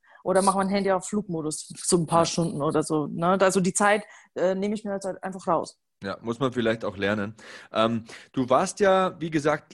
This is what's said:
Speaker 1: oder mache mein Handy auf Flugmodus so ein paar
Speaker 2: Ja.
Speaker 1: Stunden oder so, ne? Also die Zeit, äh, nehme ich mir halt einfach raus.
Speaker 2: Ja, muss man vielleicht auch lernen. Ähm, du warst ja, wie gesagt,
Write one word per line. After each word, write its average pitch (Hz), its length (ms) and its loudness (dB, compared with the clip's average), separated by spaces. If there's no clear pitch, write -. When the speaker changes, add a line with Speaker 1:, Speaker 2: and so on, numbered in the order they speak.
Speaker 1:
oder 185 200 2
mache 196 160 2
mein 190 100 0
Handy 196 220 0
auf 180 160 -2
Flugmodus 160 680 -6
so - 220 0
ein 165 80 2
paar 170 160 4
Speaker 2:
Ja. 165 40 4
Speaker 1:
Stunden 165 360 -2
oder 156 220 2
so, 151 240 0
ne? 170 340 0
Also 190 180 4
die 180 140 0
Zeit, 208 300 2
äh, 175 180 0
nehme 202 220 -4
ich 214 80 -10
mir 202 80 -6
halt 196 320 -8
einfach 175 240 -8
raus. 160 320 -2
Speaker 2:
Ja, 98 180 -6
muss 117 180 -6
man 131 140 0
vielleicht 113 320 0
auch 101 100 -6
lernen. 101 380 -2
Ähm, 113 300 2
du 127 200 -2
warst 170 280 2
ja, 190 400 2
wie 160 120 -6
gesagt, 151 420 -2